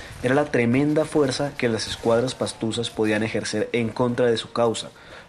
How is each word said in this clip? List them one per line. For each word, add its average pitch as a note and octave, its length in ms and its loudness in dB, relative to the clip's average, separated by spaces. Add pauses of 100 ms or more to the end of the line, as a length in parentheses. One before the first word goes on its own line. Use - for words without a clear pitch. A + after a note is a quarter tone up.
(220)
era B2+ 120 2
la D3 120 2
tremenda D3 580 2
fuerza C#3+ 540 0
que B2 100 2
las A2 200 -2
escuadras A#2+ 460 0
pastusas A2+ 540 -4
podían G#2+ 340 0
ejercer G#2+ 500 -2
en A#2 180 0
contra B2 400 2
de A2+ 80 2
su - 140 -10
causa, A#2 380 0 (380)